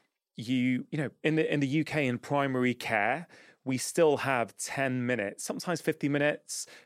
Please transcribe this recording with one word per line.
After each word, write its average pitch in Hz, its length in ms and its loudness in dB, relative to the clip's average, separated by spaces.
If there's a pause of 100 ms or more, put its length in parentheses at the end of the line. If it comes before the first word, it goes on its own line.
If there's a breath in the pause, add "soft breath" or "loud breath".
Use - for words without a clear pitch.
(360 soft breath)
You, 123 540 0
you - 80 -6
know, 135 140 -2 (120)
in 156 120 4
the, 156 180 2
in 147 60 2
the 143 80 0
U 151 160 2
K 147 240 0
in 123 100 0
primary 131 560 0
care, 120 540 -2 (360 soft breath)
we 127 140 -2
still 151 400 4
have 123 400 0
ten 127 480 -2
minutes, 113 380 -2
sometimes 180 380 -4
fifty 151 280 -2
minutes, 147 560 -2 (200 loud breath)